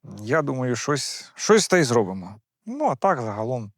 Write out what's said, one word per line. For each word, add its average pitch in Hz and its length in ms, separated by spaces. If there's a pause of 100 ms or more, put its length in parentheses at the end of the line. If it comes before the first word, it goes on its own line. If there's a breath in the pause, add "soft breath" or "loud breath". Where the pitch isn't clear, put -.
(180)
Я 123 240
думаю, 127 340
щось, - 580
щось - 340
та 180 100
й 160 60
зробимо. 98 560 (260)
Ну, 277 200
а 160 100
так, 180 240
загалом, 110 580